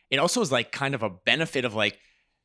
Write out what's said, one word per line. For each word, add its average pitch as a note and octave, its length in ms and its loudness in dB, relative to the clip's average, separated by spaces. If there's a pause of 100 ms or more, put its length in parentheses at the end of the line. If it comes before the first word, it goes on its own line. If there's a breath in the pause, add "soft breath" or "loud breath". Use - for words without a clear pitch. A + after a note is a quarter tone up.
(100)
it C3+ 80 2
also F3 220 2
is, E3 100 0
like, A#2+ 220 0
kind C#3 220 -2
of A2+ 80 -4
a G#2 80 -2
benefit B2+ 540 0
of, A2 100 -4
like, G#2 240 0 (460)